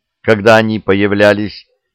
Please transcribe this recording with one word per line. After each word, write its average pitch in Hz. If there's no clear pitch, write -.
когда 110
они 110
появлялись, 101